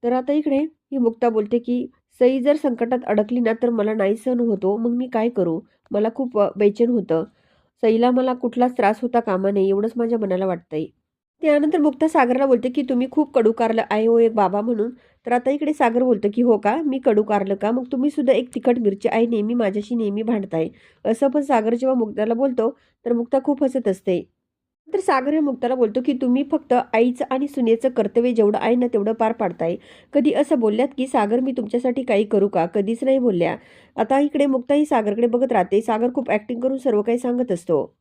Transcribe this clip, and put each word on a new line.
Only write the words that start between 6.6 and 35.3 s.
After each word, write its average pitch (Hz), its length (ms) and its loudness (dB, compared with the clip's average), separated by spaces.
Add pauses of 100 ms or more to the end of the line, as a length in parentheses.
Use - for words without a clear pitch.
होतं. 165 320 0 (600)
सईला 233 280 4
मला 254 240 0
कुठलाच 247 420 -2
त्रास 214 240 2
होता 240 200 0
कामा 196 300 -2
नये 196 180 2
एवढंच 208 280 0
माझ्या 233 220 -2
मनाला 190 260 -2
वाटतंय." 170 400 -6 (560)
त्यानंतर 302 380 2
मुक्ता 294 300 2
सागरला 262 360 2
बोलते 254 260 2
की, 285 120 -4
"तुम्ही 254 280 -2
खूप 302 220 -2
कडू 226 200 4
कारलं 226 360 0
आहे 214 180 0
हो 233 120 4
एक 226 160 4
बाबा 202 260 0
म्हणून." 226 280 -2 (360)
तर 233 60 -4
आता 247 200 0
इकडे 294 220 -2
सागर 247 300 2
बोलतो 226 300 2
की, 240 100 0
"हो 233 160 4
का? 214 240 0
मी 269 180 -2
कडू 214 240 2
कारलं 202 320 0
का? 202 140 -2
मग 247 200 -4
तुम्ही 277 200 0
सुद्धा 269 240 0
एक 247 200 -2
तिखट 247 240 0
मिरची 202 300 0
आहे, 226 180 2
नेहमी 226 280 -2
माझ्याशी 208 400 -2
नेहमी 214 300 -2
भांडताय." 190 440 -2 (360)
असं 254 240 2
पण 285 140 0
सागर 233 320 0
जेव्हा 262 220 0
मुक्ताला 214 380 -2
बोलतो 247 340 0 (360)
तर 240 100 0
मुक्ता 233 280 -2
खूप 277 200 -2
हसत 262 240 -2
असते. 185 340 -2 (680)
तर 370 140 -4
सागर 285 320 0
हे 311 80 2
मुक्ताला 262 340 -2
बोलतो 247 260 0
की, 269 200 -2
"तुम्ही 254 300 2
फक्त 311 220 -2 (200)
आईचं 247 380 2
आणि 269 160 -2
सुनेचं 240 440 0
कर्तव्य 233 420 0
जेवढं 214 260 2
आहे 233 160 0
ना 247 180 0
तेवढं 214 220 0
पार 220 200 0
पाडताय. 175 400 -4 (380)
कधी 285 220 2
असं 285 240 0
बोलल्यात 220 380 0
की, 254 100 -4
'सागर 233 340 0
मी 262 120 -2
तुमच्यासाठी 247 520 -4
काही 214 220 2
करू 208 220 2
का?' 170 240 0
कधीच 220 300 -2
नाही 269 160 2
बोलल्या." 175 360 0 (420)
आता 269 240 2
इकडे 285 260 0
मुक्ता 262 280 0
ही 294 100 4
सागरकडे 220 440 0
बघत 240 240 0